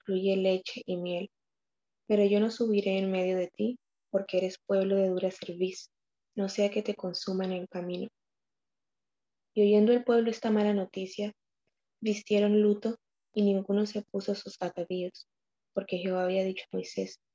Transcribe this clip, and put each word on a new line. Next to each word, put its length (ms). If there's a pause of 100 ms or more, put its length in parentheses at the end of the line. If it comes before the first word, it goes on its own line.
fluye 320
leche 480
y 120
miel. 320 (800)
Pero 180
yo 140
no 120
subiré 480
en 120
medio 260
de 120
ti, 280 (340)
porque 260
eres 200 (100)
pueblo 300
de 120
dura 220
cerviz, 580 (460)
no 140
sea 220
que 120
te 120
consuma 500
en 80
el 160
camino". 400 (1500)
Y 60
oyendo 320
el 100
pueblo 280
esta 180
mala 240
noticia, 580 (680)
vistieron 600
luto, 360 (360)
y 100
ninguno 420
se 260
puso 240
sus 260
atavíos, 680 (460)
porque 260
Jehová 260
había 200
dicho 260
a 60
Moisés, 420 (160)